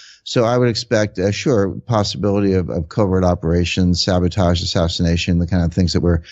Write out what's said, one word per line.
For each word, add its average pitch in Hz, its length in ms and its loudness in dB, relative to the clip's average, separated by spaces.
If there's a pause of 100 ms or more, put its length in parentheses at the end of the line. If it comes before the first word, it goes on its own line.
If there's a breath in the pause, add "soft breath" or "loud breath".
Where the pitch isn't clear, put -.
(240 loud breath)
So - 200 0
I 120 160 2
would 123 100 2
expect, 107 480 -2
uh, 95 140 0
sure, 101 400 0 (160)
possibility 101 640 0
of, 92 160 0
of 78 200 -6
covert 92 340 0
operations, 87 800 0
sabotage, 87 580 0
assassination, 85 800 0
the 87 80 0
kind 90 160 0
of 82 100 -2
things 92 200 0
that 76 80 0
were 85 200 0 (100)